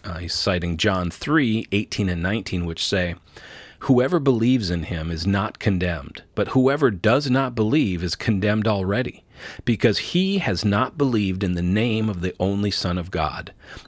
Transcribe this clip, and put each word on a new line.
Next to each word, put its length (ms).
Uh, 140
he's 160
citing 440
John 340
three 600
eighteen 380
and 140
nineteen, 420
which 200
say, 300
"Whoever 400
believes 500
in 140
him 280
is 140
not 320
condemned, 640
but 140
whoever 420
does 400
not 240
believe 480
is 120
condemned 520
already, 560
because 340
he 380
has 280
not 340
believed 440
in 100
the 100
name 460
of 120
the 180
only 320
Son 280
of 120
God. 400